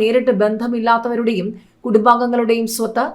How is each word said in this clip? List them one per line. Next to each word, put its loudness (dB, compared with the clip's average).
നേരിട്ട് 2
ബന്ധമില്ലാത്തവരുടെയും -2
കുടുംബാംഗങ്ങളുടെയും 2
സ്വത്ത്, -2